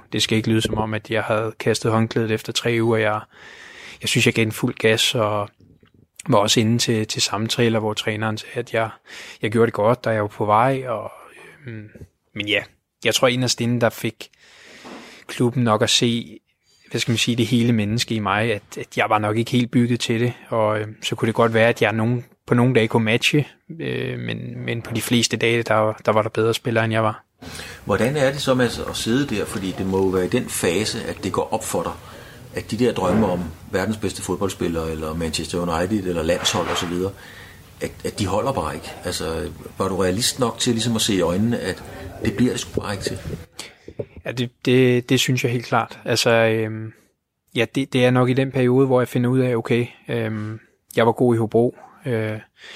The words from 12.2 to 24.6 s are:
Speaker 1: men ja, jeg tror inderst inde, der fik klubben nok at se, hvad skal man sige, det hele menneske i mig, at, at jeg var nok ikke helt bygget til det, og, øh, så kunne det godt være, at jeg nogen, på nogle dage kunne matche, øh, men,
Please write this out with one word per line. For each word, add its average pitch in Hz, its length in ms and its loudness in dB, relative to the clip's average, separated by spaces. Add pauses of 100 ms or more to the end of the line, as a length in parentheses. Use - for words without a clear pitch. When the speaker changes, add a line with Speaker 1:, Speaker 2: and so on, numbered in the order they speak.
Speaker 1:
men 104 120 -6
ja, 101 160 2 (420)
jeg 110 100 4
tror 135 120 4
inderst 123 340 0
inde, 120 200 0
der 113 80 4
fik - 400 -6 (1000)
klubben 123 360 0
nok 107 180 4
at 113 80 4
se, 117 500 0 (540)
hvad 120 60 -2
skal 123 120 0
man 113 60 2
sige, 120 200 0
det 117 100 2
hele 120 260 4
menneske 110 420 0
i 110 40 -2
mig, 104 340 2
at, 101 80 -4 (160)
at - 200 -8
jeg 110 120 4
var 110 100 6
nok 107 180 0
ikke 117 140 0
helt 123 200 2
bygget 120 280 2
til 113 200 0
det, 120 140 0 (160)
og, 107 300 2
øh, 107 80 -6 (160)
så - 120 -4
kunne 113 120 0
det 113 80 0
godt 117 180 4
være, 110 140 6
at 120 140 0
jeg 107 120 4
nogen, 120 320 0 (220)
på - 60 0
nogle 123 200 4
dage 113 140 4
kunne 117 160 2
matche, 120 440 2 (320)
øh, 123 400 -6
men, 120 460 -8